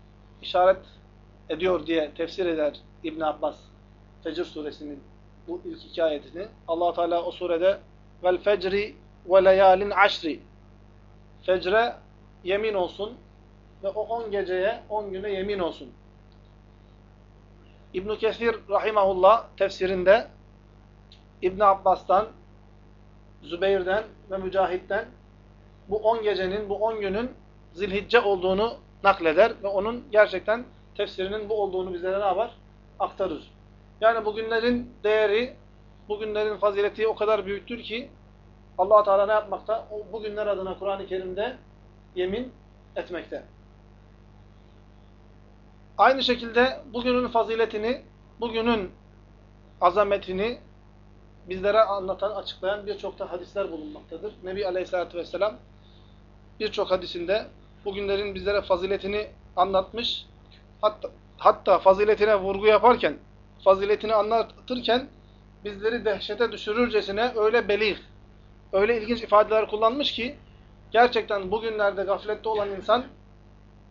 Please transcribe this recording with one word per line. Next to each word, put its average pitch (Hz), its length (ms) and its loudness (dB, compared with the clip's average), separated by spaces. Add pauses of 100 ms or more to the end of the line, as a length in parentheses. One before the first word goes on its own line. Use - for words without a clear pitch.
(420)
işaret - 400 4 (680)
ediyor 165 380 -2
diye 156 280 -2
tefsir 170 320 -4
eder 156 340 -2 (240)
İbn 160 160 -8
Abbas 151 360 -4 (680)
Fecr 165 200 -4
suresinin 147 580 -12 (460)
bu 170 160 -10
ilk 165 200 -14
iki 165 200 -4
ayetini. 147 420 -6 (220)
Allah 170 260 0
Teala 170 280 0
o 175 80 -6
surede 175 480 0 (460)
"Vel 180 140 2
fecri 202 580 -2 (300)
ve 185 180 6
leyalin 190 460 8
aşri." 180 500 2 (1000)
Fecre 190 540 0 (480)
yemin 208 300 -2
olsun 196 400 -4 (680)
ve 196 60 -4
o 202 120 -6
on 220 300 -6
geceye, 196 580 -2
on 208 220 -6
güne 190 200 -8
yemin 196 280 -4
olsun. 156 340 -8 (2000)
İbn 202 220 -4
Kesir 220 400 -2 (140)
rahimahullah 202 720 4 (120)
tefsirinde 190 720 2 (1120)
İbn 185 180 0
Abbas'tan, 196 680 4 (1120)
Zübeyir'den 190 600 0 (260)
ve 190 60 -6
Mücahit'ten 190 720 -2 (800)
bu 202 80 -2
on 220 260 2
gecenin, 196 460 -2
bu 202 80 -4
on 220 240 -2
günün 208 300 -4 (420)
Zilhicce 202 480 0
olduğunu 196 540 0 (300)
nakleder 190 480 4 (100)
ve 196 60 -4
onun 208 440 -4
gerçekten 208 520 2 (320)
tefsirinin 202 520 -6
bu 214 140 -2
olduğunu 185 320 -4
bizlere 185 260 -4
ne 208 40 -4
yapar? 202 260 0 (480)
Aktarır. 180 520 -6 (500)
Yani 220 240 4
bu 214 100 -4
günlerin 226 580 -2 (120)
değeri, 214 520 2 (520)
bu 208 100 -6
günlerin 214 380 -4
fazileti 202 520 0
o 214 60 0
kadar 208 320 0
büyüktür 202 360 -8
ki 233 280 -10 (680)
Allah 202 260 4
Teala 196 220 2
ne 214 60 0
yapmakta? 208 580 -4
O, 208 220 -12
bu 214 100 -10
günler 208 240 -6
adına 185 320 -6
Kur'an-ı 196 280 -6
Kerim'de 190 500 -6 (580)
yemin 196 380 -4 (440)
etmekte. 165 480 -10 (2500)
Aynı 247 240 6
şekilde 240 580 0 (120)
bugünün 247 360 0
faziletini, 226 760 -2 (380)
bugünün 226 500 -2 (920)
azametini 196 800 0 (880)
bizlere 196 320 2
anlatan, 196 500 -2
açıklayan 196 560 -8
birçok 196 320 -10
da 180 140 -10
hadisler 180 400 -8
bulunmaktadır. 160 600 -14 (120)
Nebi 190 220 -6
Aleyhisselatü 180 520 -4
Vesselam 185 360 -4 (1080)
birçok 208 300 -4
hadisinde 180 560 -4 (380)
bugünlerin 202 500 -4
bizlere 196 280 -2
faziletini 196 680 -4 (260)
anlatmış. 190 680 -2 (540)
Hatta, 208 300 -4 (280)
hatta 202 400 4
faziletine 208 580 4
vurgu 196 300 0
yaparken, 208 520 4 (460)
faziletini 208 500 2
anlatırken 226 960 0 (560)
bizleri 208 400 -4
dehşete 214 480 -2
düşürürcesine 214 840 -2
öyle 214 320 2
belih, 208 300 0 (760)
öyle 214 280 2
ilginç 226 220 -4
ifadeler 214 460 4
kullanmış 226 440 0
ki 220 240 -6 (540)
gerçekten 214 600 2
bugünlerde 208 520 -2
gaflette 202 460 -4
olan 202 220 -2
insan 208 340 0 (880)